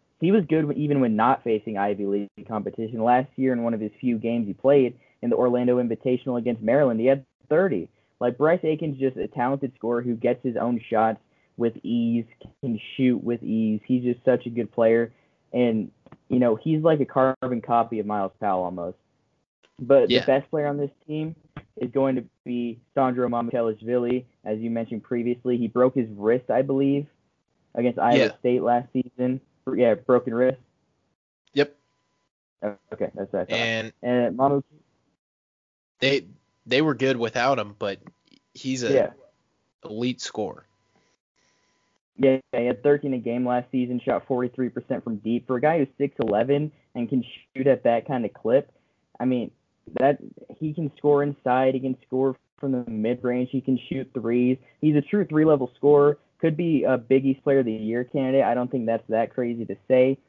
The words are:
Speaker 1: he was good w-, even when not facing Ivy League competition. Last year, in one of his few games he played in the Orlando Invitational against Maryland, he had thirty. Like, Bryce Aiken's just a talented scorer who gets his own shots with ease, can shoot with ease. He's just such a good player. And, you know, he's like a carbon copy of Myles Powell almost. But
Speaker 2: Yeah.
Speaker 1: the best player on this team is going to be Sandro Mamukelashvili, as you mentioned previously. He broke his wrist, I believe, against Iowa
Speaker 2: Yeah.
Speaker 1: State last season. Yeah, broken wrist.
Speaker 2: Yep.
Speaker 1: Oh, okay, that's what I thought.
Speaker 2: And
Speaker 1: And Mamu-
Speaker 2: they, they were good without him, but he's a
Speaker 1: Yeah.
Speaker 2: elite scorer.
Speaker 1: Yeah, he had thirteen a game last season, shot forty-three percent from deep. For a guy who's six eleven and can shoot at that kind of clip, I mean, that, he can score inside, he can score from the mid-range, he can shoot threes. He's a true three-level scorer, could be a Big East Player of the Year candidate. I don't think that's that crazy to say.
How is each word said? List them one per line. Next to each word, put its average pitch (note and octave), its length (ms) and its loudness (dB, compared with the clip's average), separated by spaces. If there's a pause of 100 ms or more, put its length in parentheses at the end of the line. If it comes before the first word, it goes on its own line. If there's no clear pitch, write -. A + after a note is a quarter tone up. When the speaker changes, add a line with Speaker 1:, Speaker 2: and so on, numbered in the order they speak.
(200)
Speaker 1:
he F3 140 2
was G#3+ 120 4
good D#3 180 0
w-, D3 140 -4
even C#3+ 220 0
when A#2 160 2
not A#2 280 2
facing A2 340 -2
Ivy G2+ 280 -2
League G2+ 240 -2 (180)
competition. A2+ 540 -8
Last B2 360 2
year, C3 160 0
in A#2 100 -4
one A#2 100 -2
of G#2+ 60 -6
his G#2 220 -8
few A#2+ 160 0
games A2+ 300 -4
he F#2+ 60 -8
played C3 420 2 (260)
in A#2+ 80 -4
the A#2 80 2
Orlando B2 440 2
Invitational B2 560 -2
against A#2 240 -4
Maryland, A#2+ 380 2
he A#2 60 0
had C3+ 200 2 (220)
thirty. D3+ 400 0 (320)
Like, B2 180 -2
Bryce E3 260 2
Aiken's D#3 360 -2
just C3 180 -2
a G2 100 -4
talented C3+ 480 -4
scorer A#2+ 260 -2
who A#2+ 140 -4
gets A#2+ 280 -2
his A#2 140 -4
own A#2 320 -2
shots A2 300 0 (360)
with A#2 280 -2
ease, A#2 420 -2 (360)
can A#2 180 -4 (180)
shoot B2+ 260 2
with A#2 180 -4
ease. A2 440 -2
He's B2+ 180 0
just B2 220 -4
such B2 220 2
a - 20 -6
good A2+ 220 -6
player. A#2 420 2 (400)
And, A#2 380 0 (360)
you B2+ 120 0
know, A#2 180 2
he's D#3 240 -2
like D#3 180 4
a C3 60 0
carbon C3 560 0
copy A#2 380 0
of G2+ 60 -6
Myles G2+ 360 -4
Powell F#2+ 220 0
almost. F2+ 340 -8 (840)
But B2+ 300 6
Speaker 2:
Yeah. A#2+ 120 4
Speaker 1:
the - 40 -10
best C3+ 240 0
player D3 180 -2
on C#3+ 100 -4
this C#3+ 140 -4 (160)
team D#3 280 -8 (420)
is B2 140 -6
going C3+ 240 0
to B2 80 -4 (220)
be A#2+ 340 -6 (160)
Sandro B2+ 320 0
Mamukelashvili, A#2 960 -2 (220)
as G#2+ 140 -4
you A#2 100 -6
mentioned A2+ 340 -6
previously. B2 540 -2
He A#2 100 -2
broke B2 280 2
his A#2+ 160 0
wrist, G#2+ 380 0
I B2 120 2
believe, C#3 460 -2 (680)
against A#2+ 240 -2
Iowa A#2+ 180 4
Speaker 2:
Yeah. A#2 220 2
Speaker 1:
State B2 240 0
last B2 300 0
season. B2+ 480 -4 (340)
Yeah, A2+ 200 4
broken A#2+ 380 0
wrist. B2+ 260 0 (920)
Speaker 2:
Yep. - 220 0 (880)
Speaker 1:
Oh, G#2 120 -6 (180)
okay, - 200 -6
that's G2 200 -10
what F#2 100 -2
I - 20 -6
thought. A2 100 -4
Speaker 2:
And A2+ 460 -4
Speaker 1:
And A#2+ 360 0
Mamu- C#3+ 260 0 (1400)
Speaker 2:
they, C3+ 260 2 (400)
they B2+ 160 2
were D3+ 140 2
good B2+ 220 2
without A#2+ 420 0
him, G2+ 180 -8
but G2 220 -6 (540)
he's C3 300 -6
a C#3 100 0
Speaker 1:
Yeah. B2 180 2 (720)
Speaker 2:
elite A#2+ 380 -6
scorer. - 440 -8 (1500)
Speaker 1:
Yeah, C3 220 4 (140)
he A#2+ 140 -2
had A#2+ 180 -2
thirteen C#3+ 320 2
a - 20 -4
game A#2+ 260 -4
last B2 280 -2
season, B2 280 -2
shot A2 280 -4
forty-three B2 420 -2
percent B2 340 -8
from A2+ 140 -6
deep. A2+ 300 -4
For C3 80 -2
a A#2+ 60 -4
guy D#3 180 2
who's C3 80 0 (100)
six C#3+ 220 -4
eleven C3 520 0 (220)
and A#2+ 160 -6
can B2+ 140 0 (320)
shoot C3 100 -4
at C3 200 4
that A#2 200 2
kind B2+ 180 -4
of G2+ 100 -6
clip, B2+ 380 0 (480)
I B2 60 -4
mean, B2 240 -2 (500)
that, C#3 200 2 (400)
he D3+ 140 -6
can D3+ 220 -6
score C#3+ 280 2
inside, C3 500 0
he B2+ 60 -4
can C3 260 -4
score C3 320 -2 (200)
from C#3 140 -4
the B2 180 -4
mid-range, B2 640 -2
he C3 100 -2
can B2+ 180 0 (100)
shoot C3+ 240 -8
threes. B2 440 0 (220)
He's D3+ 160 4
a C#3+ 60 4
true G3+ 240 -2
three-level D3+ 500 2
scorer, D3 440 6 (200)
could D#3+ 160 0
be D#3+ 280 0
a B2+ 140 2
Big C3+ 280 2
East C3+ 180 -2
Player C#3 160 4
of B2+ 60 2
the A2 80 -2
Year A2 300 -4
candidate. C3 400 0
I A2 100 2
don't B2 180 -2
think B2 140 -2
that's A2+ 240 -2
that A2+ 240 0
crazy A#2+ 320 -4
to G2+ 100 -8 (120)
say. C3 300 4 (120)